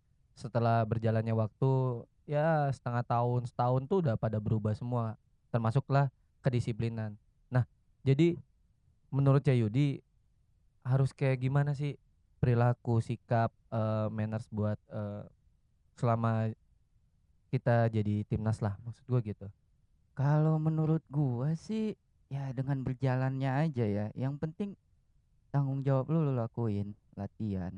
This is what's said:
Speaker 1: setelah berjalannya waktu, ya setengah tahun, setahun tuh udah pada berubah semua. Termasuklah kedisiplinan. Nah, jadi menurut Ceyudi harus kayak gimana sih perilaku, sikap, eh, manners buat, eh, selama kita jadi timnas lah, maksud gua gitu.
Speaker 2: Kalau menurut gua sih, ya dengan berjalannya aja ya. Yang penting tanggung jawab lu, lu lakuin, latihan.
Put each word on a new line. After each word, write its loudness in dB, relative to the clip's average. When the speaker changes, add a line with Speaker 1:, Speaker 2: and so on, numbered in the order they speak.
Speaker 1:
setelah 0
berjalannya 0
waktu, 0
ya 0
setengah -4
tahun, 0
setahun 0
tuh 0
udah 2
pada -2
berubah 0
semua. -4
Termasuklah 2
kedisiplinan. -2
Nah, 0
jadi 4
menurut 4
Ceyudi 2
harus 2
kayak -2
gimana 0
sih -6
perilaku, 2
sikap, 0
eh, -2
manners -4
buat, -2
eh, -8
selama 0
kita 2
jadi 0
timnas -2
lah, -4
maksud -14
gua 2
gitu. -10
Speaker 2:
Kalau 2
menurut 0
gua 0
sih, -4
ya -6
dengan -2
berjalannya 0
aja -2
ya. 0
Yang -4
penting -6
tanggung 0
jawab 2
lu, 0
lu 0
lakuin, -2
latihan. -6